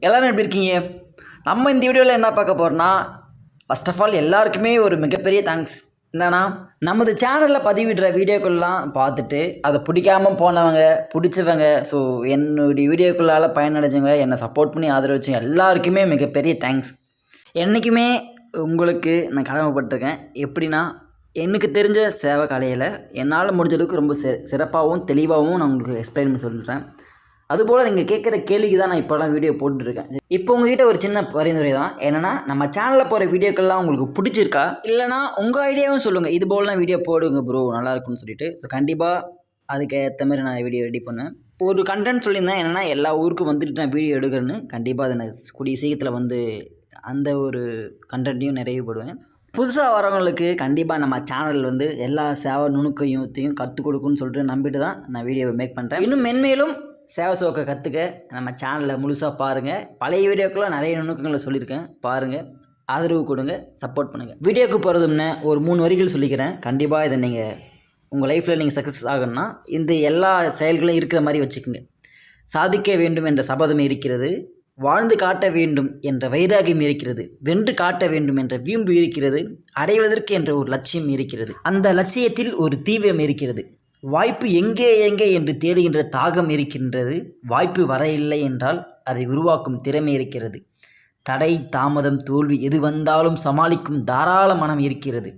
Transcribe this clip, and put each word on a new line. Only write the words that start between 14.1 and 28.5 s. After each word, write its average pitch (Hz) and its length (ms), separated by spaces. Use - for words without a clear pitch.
என்னை 127 220
சப்போர்ட் 143 320
பண்ணி 156 160
ஆதரவு 135 300
வச்சவங்க 131 240
எல்லாருக்குமே 180 640
மிகப்பெரிய 147 540
தேங்க்ஸ். 131 320
என்னைக்குமே 226 540
உங்களுக்கு 165 800
நான் 135 140
கடமைப்பட்டிருக்கேன். 135 720
எப்படின்னா, 156 480
எனக்கு 196 360
தெரிஞ்ச 208 340
சேவை 147 400
கலையில 131 380
என்னால 156 380
முடிஞ்ச 170 240
அளவுக்கு 165 280
ரொம்ப 147 120
சி-, 131 300
சிறப்பாகவும் 160 600
தெளிவாகவும் 156 520
நான் 156 140
உங்களுக்கு 123 300
எக்ஸ்பிளைன் 139 300
பண்ணி 131 80
சொல்றேன். 120 440
அதுபோல் 226 360
நீங்க 190 160
கேட்குற 208 400
கேள்விக்கு 202 360